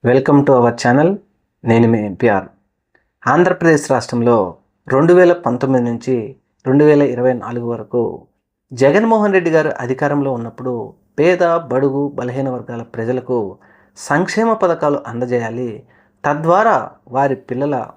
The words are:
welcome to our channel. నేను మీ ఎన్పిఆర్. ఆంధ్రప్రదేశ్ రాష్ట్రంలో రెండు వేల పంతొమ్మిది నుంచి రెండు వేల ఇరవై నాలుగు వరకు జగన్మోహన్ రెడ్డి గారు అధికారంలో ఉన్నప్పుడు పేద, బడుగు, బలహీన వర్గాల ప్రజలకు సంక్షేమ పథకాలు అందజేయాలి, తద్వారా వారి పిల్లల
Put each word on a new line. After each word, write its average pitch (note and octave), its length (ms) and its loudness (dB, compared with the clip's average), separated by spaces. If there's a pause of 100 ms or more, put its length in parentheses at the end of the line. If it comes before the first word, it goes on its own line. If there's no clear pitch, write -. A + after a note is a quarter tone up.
welcome C3+ 400 4
to C#3 80 4
our A#2+ 220 4
channel. C3 340 2 (560)
నేను A#2 240 4
మీ A2+ 100 2
ఎన్పిఆర్. G2+ 480 -2 (800)
ఆంధ్రప్రదేశ్ E3 640 2
రాష్ట్రంలో A#2 640 0 (340)
రెండు D3+ 240 2
వేల F3+ 200 6
పంతొమ్మిది B2+ 520 -2
నుంచి A#2 520 -4 (300)
రెండు C#3 180 4
వేల D3 180 6
ఇరవై B2 300 0
నాలుగు A#2+ 340 -6
వరకు A2+ 600 -4 (460)
జగన్మోహన్ G3+ 600 2
రెడ్డి F3 180 2
గారు D#3 300 0
అధికారంలో C#3 520 -2
ఉన్నప్పుడు A#2+ 600 -8 (240)
పేద, F3 260 2
బడుగు, C#3+ 580 0 (120)
బలహీన B2+ 360 -6
వర్గాల A#2+ 320 -10
ప్రజలకు B2 560 -6 (580)
సంక్షేమ F#3 560 -2
పథకాలు E3 540 -2
అందజేయాలి, A#2+ 640 -6 (540)
తద్వారా E3 680 0 (180)
వారి C3+ 280 -2
పిల్లల C3 500 -6 (100)